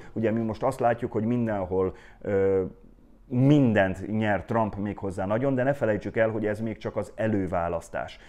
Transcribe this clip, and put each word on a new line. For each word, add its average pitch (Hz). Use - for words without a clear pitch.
ugye 110
mi 113
most 113
azt 131
látjuk, 120
hogy 123
mindenhol, 98
ö, 95
mindent 110
nyer 104
Trump 110
méghozzá 98
nagyon, 123
de 127
ne 139
felejtsük 107
el, 113
hogy 107
ez 104
még 110
csak -
az 104
előválasztás. 87